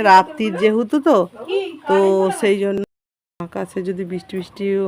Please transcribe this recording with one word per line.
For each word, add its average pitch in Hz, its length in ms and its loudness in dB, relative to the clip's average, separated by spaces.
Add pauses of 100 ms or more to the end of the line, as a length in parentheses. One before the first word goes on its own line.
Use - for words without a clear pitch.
রাত্রির 190 560 4
যেহেতু, 214 420 0
তো, 269 160 4 (720)
তো 190 100 2 (420)
সেই 208 200 0
জন্য 196 220 -4 (600)
আকাশে 180 420 -10
যদি 185 220 -8
বৃষ্টি 175 320 -12
বৃষ্টি 185 280 -10 (240)